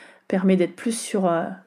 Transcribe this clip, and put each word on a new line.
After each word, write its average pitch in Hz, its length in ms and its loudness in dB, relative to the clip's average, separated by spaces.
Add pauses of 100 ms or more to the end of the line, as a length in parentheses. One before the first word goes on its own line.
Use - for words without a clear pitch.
(300)
permet 190 260 4
d'être 175 220 0
plus 226 200 -4
sur, 190 320 -2
euh, 170 140 0 (240)